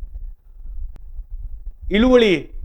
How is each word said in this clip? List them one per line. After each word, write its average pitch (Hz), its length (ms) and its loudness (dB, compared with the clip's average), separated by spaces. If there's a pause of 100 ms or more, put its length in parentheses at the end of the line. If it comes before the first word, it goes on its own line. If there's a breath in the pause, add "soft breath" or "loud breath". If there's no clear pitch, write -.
(1900)
ಇಳುವಳಿ 214 600 6 (140)